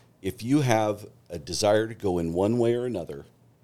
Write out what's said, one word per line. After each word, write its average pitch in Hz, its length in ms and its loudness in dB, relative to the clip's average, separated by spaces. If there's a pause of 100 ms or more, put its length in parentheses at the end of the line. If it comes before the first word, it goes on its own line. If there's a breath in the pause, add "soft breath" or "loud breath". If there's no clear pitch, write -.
(220 soft breath)
If 190 220 -6
you 139 180 2
have 110 440 0 (240)
a 85 100 -10
desire 107 480 2
to 113 60 -12
go 95 260 -2
in 82 140 -2
one 104 240 2
way 117 180 2
or 123 100 -4
another, 78 400 -8 (380)